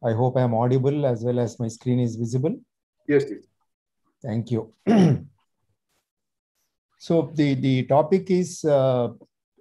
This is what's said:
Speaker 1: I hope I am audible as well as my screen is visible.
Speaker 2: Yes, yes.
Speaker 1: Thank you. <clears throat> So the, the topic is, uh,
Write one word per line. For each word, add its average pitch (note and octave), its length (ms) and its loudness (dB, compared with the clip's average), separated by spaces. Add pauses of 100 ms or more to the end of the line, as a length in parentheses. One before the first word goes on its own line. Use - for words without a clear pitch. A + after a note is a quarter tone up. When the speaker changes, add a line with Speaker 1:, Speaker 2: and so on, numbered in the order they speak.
Speaker 1:
I A#2 80 0
hope B2 240 0
I B2+ 60 2
am A#2+ 120 0
audible C3+ 500 0
as A#2 200 -2
well B2 160 -2
as A2+ 180 -4
my A#2 80 -4
screen B2 320 -2
is A#2 160 -2
visible. B2+ 400 -4 (540)
Speaker 2:
Yes, C#3+ 200 4
yes. - 120 -14 (840)
Speaker 1:
Thank A2+ 300 -6
you. A2+ 200 -4 (140)
<clears throat> F#3 400 4 (1700)
So E3 360 0
the, D3 200 2
the C3 320 0
topic D#3 440 2
is, F3+ 340 -2
uh, C3 440 2 (520)